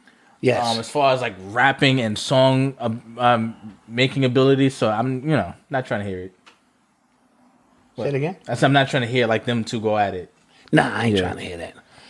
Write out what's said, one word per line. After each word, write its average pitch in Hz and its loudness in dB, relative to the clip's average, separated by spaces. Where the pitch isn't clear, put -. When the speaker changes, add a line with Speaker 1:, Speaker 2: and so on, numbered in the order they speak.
Speaker 1:
Yes. 120 2
Speaker 2:
Um, 113 0
as 113 -10
far 139 2
as, 123 -2
like, 117 -4
rapping 131 2
and 107 -2
song, 131 2
um, 113 -6
um, 113 0
making 131 0
ability. 131 4
So 120 -2
I'm, 127 -2
you 151 0
know, 90 -2
not 127 -4
trying 110 -4
to 101 -8
hear 92 -6
it. 92 -14
Speaker 1:
Say 120 -4
it 143 -2
again? 156 -2
Speaker 2:
I 131 -4
said 139 0
I'm 135 4
not 135 4
trying 135 -2
to 113 -4
hear, 123 0
like, 110 0
them 117 -2
two 117 -6
go 107 0
at 98 0
it. 87 -12
Speaker 1:
Nah, 143 2
I 104 -2
ain't 104 2
Speaker 2:
Yeah. 92 2
Speaker 1:
trying 92 -4
to - -12
hear 90 -10
that. 80 -14